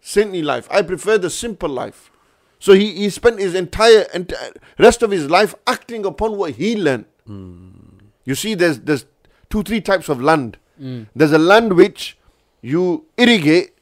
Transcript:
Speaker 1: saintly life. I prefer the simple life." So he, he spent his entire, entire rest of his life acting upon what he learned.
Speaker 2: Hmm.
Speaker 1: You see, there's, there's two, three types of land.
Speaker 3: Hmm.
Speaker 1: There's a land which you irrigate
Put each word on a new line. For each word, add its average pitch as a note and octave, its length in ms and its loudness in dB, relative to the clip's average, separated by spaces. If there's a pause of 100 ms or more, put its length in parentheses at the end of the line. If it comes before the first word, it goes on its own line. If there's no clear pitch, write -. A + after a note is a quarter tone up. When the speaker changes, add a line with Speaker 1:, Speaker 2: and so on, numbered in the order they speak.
Speaker 1:
saintly G3 420 -2
life. C3 280 -4
I G3+ 120 0
prefer F#3 360 -2
the F3+ 120 -4
simple G3+ 380 -10
life." B2 420 -12 (500)
So G3 140 6
he, G3+ 180 2
he G3 180 -4
spent A3+ 300 0
his F#3 140 -4
entire, G3+ 600 4
entire B2+ 380 -10 (260)
rest A3 240 6
of G#3+ 80 0
his D#3+ 180 -4
life F#3 260 2 (120)
acting A#3 380 -8
upon G#3 320 -6
what F3 160 -6
he F#3+ 240 -4
learned. C#3 300 -2 (200)
Speaker 2:
Hmm. F#2 440 -18 (540)
Speaker 1:
You C3 120 -4
see, G#3+ 180 -4
there's, E3 240 0
there's C#3 260 -4 (440)
two, G#3+ 160 -4
three G#3 160 -4
types F#3 280 -2
of B2+ 140 -4
land. C#3 360 -2 (200)
Speaker 3:
Hmm. B2+ 240 -14 (140)
Speaker 1:
There's D3 160 2
a D#3 60 4
land G3+ 360 4
which - 420 2 (460)
you E3 440 -4 (100)
irrigate F#3 540 2 (120)